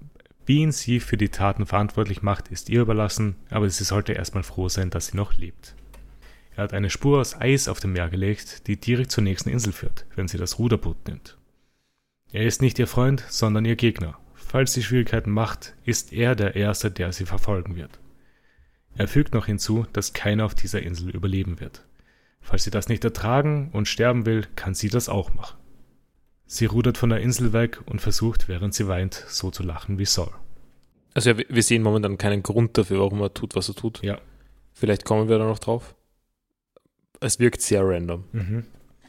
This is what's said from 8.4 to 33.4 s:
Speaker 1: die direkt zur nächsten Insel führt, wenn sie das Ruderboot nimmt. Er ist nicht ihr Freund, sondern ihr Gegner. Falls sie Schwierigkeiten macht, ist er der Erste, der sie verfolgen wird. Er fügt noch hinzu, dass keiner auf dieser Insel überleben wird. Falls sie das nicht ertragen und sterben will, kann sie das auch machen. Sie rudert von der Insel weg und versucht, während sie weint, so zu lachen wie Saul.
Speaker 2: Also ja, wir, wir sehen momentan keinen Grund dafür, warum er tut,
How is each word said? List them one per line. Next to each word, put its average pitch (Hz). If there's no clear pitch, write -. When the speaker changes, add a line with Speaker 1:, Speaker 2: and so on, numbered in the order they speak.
Speaker 1:
die 104
direkt 123
zur 107
nächsten 95
Insel 113
führt, -
wenn 95
sie 90
das 92
Ruderboot 110
nimmt. -
Er 104
ist 113
nicht 131
ihr 120
Freund, 131
sondern 110
ihr 113
Gegner. 107
Falls -
sie 123
Schwierigkeiten 113
macht, 107
ist -
er 120
der 101
Erste, 101
der 90
sie 92
verfolgen 95
wird. 80
Er 104
fügt -
noch 110
hinzu, 110
dass -
keiner 104
auf 104
dieser 95
Insel 87
überleben 92
wird. -
Falls -
sie 101
das 101
nicht 110
ertragen 143
und 104
sterben 120
will, 110
kann 95
sie 104
das 120
auch 101
machen. -
Sie -
rudert 117
von 120
der 113
Insel 120
weg 117
und 104
versucht, 110
während 92
sie 101
weint, 92
so -
zu -
lachen 90
wie 101
Saul. -
Speaker 2:
Also 120
ja, 107
wir, 117
wir 117
sehen 113
momentan 104
keinen 101
Grund 113
dafür, 98
warum 98
er 101
tut, -